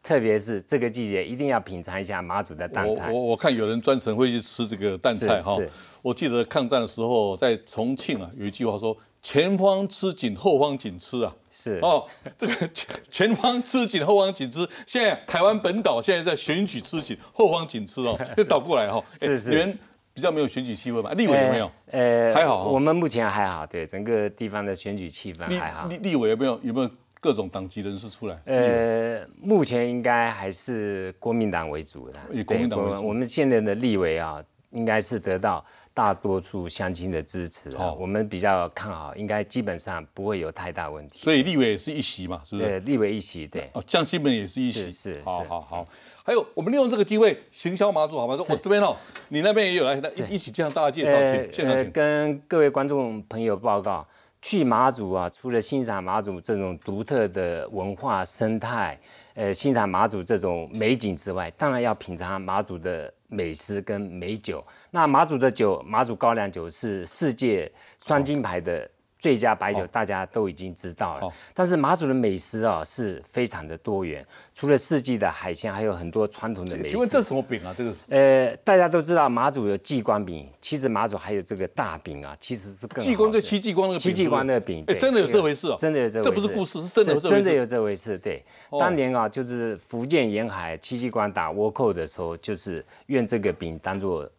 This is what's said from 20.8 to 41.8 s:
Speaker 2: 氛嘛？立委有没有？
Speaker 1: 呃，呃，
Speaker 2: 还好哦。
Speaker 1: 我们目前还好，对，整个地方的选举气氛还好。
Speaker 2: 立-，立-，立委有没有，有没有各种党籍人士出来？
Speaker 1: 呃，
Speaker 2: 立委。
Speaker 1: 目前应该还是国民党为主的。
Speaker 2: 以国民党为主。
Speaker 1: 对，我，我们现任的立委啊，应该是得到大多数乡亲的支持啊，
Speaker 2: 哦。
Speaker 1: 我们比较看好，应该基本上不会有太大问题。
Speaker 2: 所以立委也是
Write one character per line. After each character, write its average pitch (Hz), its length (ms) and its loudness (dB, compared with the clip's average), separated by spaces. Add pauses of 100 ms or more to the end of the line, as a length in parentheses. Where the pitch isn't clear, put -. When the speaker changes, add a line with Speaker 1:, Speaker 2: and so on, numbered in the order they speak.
Speaker 2:
氛 113 120 0
嘛？ 107 100 -4
立 208 160 2
委 139 80 6
有 131 140 6
没 120 80 2
有？ 101 120 -2 (200)
Speaker 1:
呃， 131 100 -2 (280)
呃， 110 60 4
Speaker 2:
还 160 120 6
好 101 180 2
哦。 104 80 2
Speaker 1:
我 131 60 4
们 156 180 4
目 175 100 0
前 117 220 0
还 101 180 2
好， 80 200 -4
对， 80 200 -8
整 95 160 -8
个 107 280 0
地 107 180 -8
方 104 160 -6
的 98 100 -2
选 101 220 -8
举 92 100 -8
气 85 280 -12
氛 82 120 -10 (120)
还 80 120 -4
好。 80 160 -10
Speaker 2:
立-， 170 140 -8
立-， 196 120 -4
立 151 40 0
委 110 140 2
有 113 60 2
没 135 100 0
有， 117 160 -2
有 120 100 -4
没 131 80 -2
有 123 100 -2 (300)
各 139 140 2
种 101 120 -2
党 95 220 -8
籍 104 140 -10
人 101 120 -6
士 107 140 -12
出 - 180 -12
来？ 82 200 -8
Speaker 1:
呃， 135 100 0
Speaker 2:
立 117 640 2
委。 82 60 -16 (100)
Speaker 1:
目 196 260 4
前 120 240 2
应 123 140 -2
该 117 300 4
还 101 200 -6
是 101 680 -6
国 117 120 -4
民 113 200 2
党 82 180 -2
为 76 140 -6
主 65 260 -16
的。 69 100 -16 (140)
Speaker 2:
以 113 100 -4
国 110 140 0
民 120 140 2
党 104 120 -2
为 101 40 0
主。 98 60 0
Speaker 1:
对， 98 100 -4
我， 107 60 -2
我 104 40 -2
们 120 100 -2
现 135 280 0
任 113 120 6
的 104 120 0
立 113 240 2
委 82 200 2
啊， 78 240 -6 (280)
应 117 140 -6
该 110 160 2
是 107 180 -4
得 92 200 -2
到 95 260 0 (300)
大 104 180 2
多 95 280 -2
数 90 280 -8
乡 92 240 -4
亲 90 180 -6
的 80 120 -2
支 87 260 -8
持 - 220 -12
啊， 78 160 -6
Speaker 2:
哦。 80 120 -4
Speaker 1:
我 92 80 -8
们 104 220 -2
比 95 120 -8
较 90 300 2
看 101 220 -10
好， 76 220 -12
应 104 120 -8
该 107 180 -2
基 120 180 -6
本 92 160 -4
上 82 340 -10
不 98 140 -8
会 101 140 -4
有 80 100 -6
太 87 220 -12
大 80 180 -8
问 76 160 -14
题。 - 120 -20
Speaker 2:
所 156 140 2
以 131 100 6
立 170 140 0
委 120 140 4
也 104 60 0
是 151 160 -8